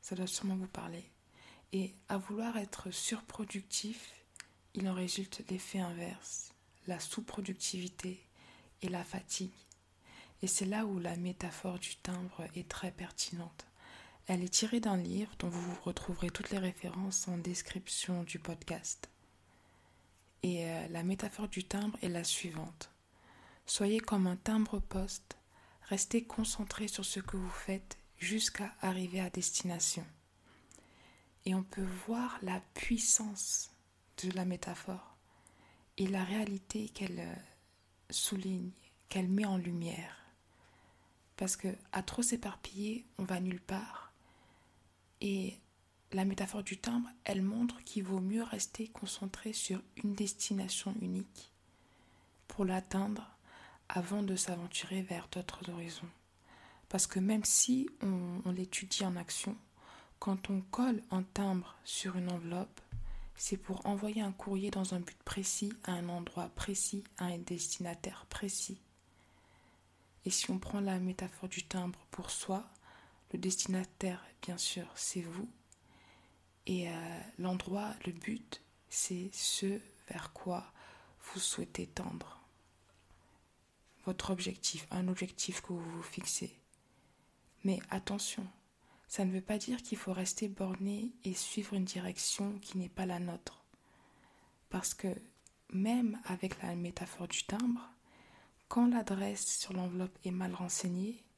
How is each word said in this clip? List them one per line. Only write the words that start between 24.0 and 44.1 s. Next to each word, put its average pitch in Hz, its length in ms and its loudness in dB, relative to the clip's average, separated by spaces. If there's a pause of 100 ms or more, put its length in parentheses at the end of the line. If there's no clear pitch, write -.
comme 196 260 4
un 180 100 4
timbre-poste, 208 1000 2 (460)
restez 233 420 2
concentré 214 640 0
sur - 160 -2
ce - 160 0
que 190 160 -4
vous 185 140 0
faites - 480 -4 (200)
jusqu'à 202 600 2
arriver 185 400 2
à 185 100 0
destination. - 760 2 (1400)
Et 190 100 4
on 190 80 4
peut 190 240 -2 (200)
voir 240 360 0
la 185 180 -2 (140)
puissance - 960 4 (520)
de 185 100 2
la 180 120 2
métaphore 180 720 -2 (840)
et 190 80 4
la 190 180 2
réalité 208 640 0
qu'elle, 180 320 -4
euh, 170 140 -4 (760)
souligne, 185 600 2 (380)
qu'elle 185 200 2
met 202 180 6
en 190 100 4
lumière. 170 600 -2 (1200)
Parce 190 200 0
que 190 120 -2 (240)
à 190 100 0
trop - 200 0
s'éparpiller, 214 840 -2 (100)
on 196 80 -2
va 185 160 0
nulle 180 220 0
part. - 500 -6 (1080)